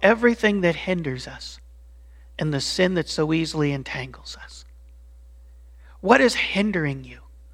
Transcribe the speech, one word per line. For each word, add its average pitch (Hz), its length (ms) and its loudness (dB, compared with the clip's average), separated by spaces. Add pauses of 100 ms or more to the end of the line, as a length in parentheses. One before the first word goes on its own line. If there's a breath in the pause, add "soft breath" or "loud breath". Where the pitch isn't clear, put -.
everything 220 580 4
that 170 160 2
hinders 156 500 -4
us - 340 -16 (800)
and 151 140 -2
the 139 80 0
sin 185 340 0
that 165 140 -2
so 156 240 0
easily 156 400 0
entangles 135 720 -10
us. - 220 -20 (1400)
What 233 180 6
is 240 140 4
hindering 160 680 -2
you 123 160 -18 (340)